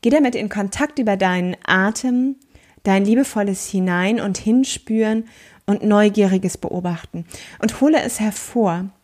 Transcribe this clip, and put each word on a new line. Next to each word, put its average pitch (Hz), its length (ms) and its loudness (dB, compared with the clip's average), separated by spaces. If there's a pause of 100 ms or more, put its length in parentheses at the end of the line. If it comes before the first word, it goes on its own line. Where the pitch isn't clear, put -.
Geh 233 100 2
damit 269 240 4
in 214 140 -4
Kontakt 208 500 -4
über 214 180 0
deinen 180 480 0
Atem, 247 720 0 (460)
dein 196 220 2
liebevolles 208 640 0
Hinein- 185 520 0
und 196 180 -4
Hinspüren 220 920 -2 (380)
und 208 180 0
neugieriges 208 720 4
Beobachten. 175 680 -8 (340)
Und - 200 -2
hole 302 200 4
es - 200 -6
hervor 202 680 -2 (160)